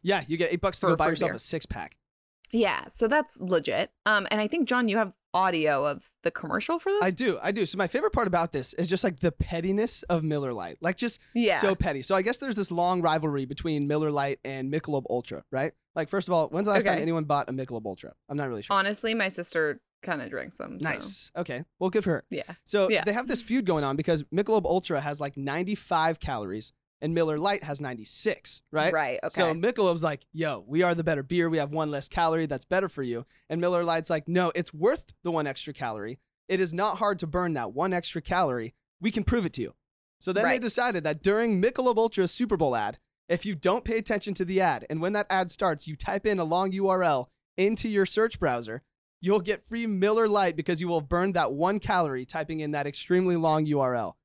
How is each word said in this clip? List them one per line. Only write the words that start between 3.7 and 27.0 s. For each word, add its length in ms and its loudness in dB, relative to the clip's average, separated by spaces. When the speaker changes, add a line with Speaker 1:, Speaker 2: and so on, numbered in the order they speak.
Speaker 2:
Um, 260 4
and 80 2
I 80 0
think, 200 0
John, 200 2
you 80 2
have 160 0
audio 540 4
of 240 -4
the 80 2
commercial 480 -2
for 120 -2
this? 120 2
Speaker 1:
I 80 4
do, 280 0
I 120 -2
do. 140 0
So 120 -6
my 80 2
favorite 260 0
part 160 2
about 240 2
this 220 -6
is 140 0
just, 160 0
like, 160 0
the 120 2
pettiness 720 -2
of 200 0
Miller 280 0
Lite. 280 -8
Like, 160 0
just 240 -6
Speaker 2:
Yeah. 260 2
Speaker 1:
so 160 4
petty. 260 0
So 140 0
I 60 4
guess 160 0
there's 180 -4
this 160 -2
long 280 2
rivalry 440 2
between 440 -2
Miller 220 2
Lite 340 -2
and 280 -6
Michelob 360 -2
Ultra, 440 -4
right? 200 -2
Like, 140 -2
first 200 -2
of 60 2
all, 140 2
when's 180 -2
the 60 2
last 120 4
time 100 4
Speaker 2:
Okay. 80 -2
Speaker 1:
anyone 220 0
bought 240 0
a 40 -6
Michelob 340 -6
Ultra? 280 -12
I'm 80 -6
not 120 -4
really 140 -6
sure. 140 0
Speaker 2:
Honestly, 380 0
my 140 -2
sister 520 -2
kinda 260 -6
drinks 300 -10
them, 220 -10
so. 80 -2
Speaker 1:
Nice. 480 -8
Okay. 280 -6
Well, 120 0
good 140 2
for 60 0
her. 200 -2
Speaker 2:
Yeah. 120 -6
Speaker 1:
So 260 2
Speaker 2:
Yeah. 140 2
Speaker 1:
they 80 0
have 160 -2
this 140 -2
feud 240 0
going 180 2
on 120 0
because 280 0
Michelob 400 0
Ultra 360 0
has, 200 -6
like, 160 -6
ninety-five 840 0
calories 520 -6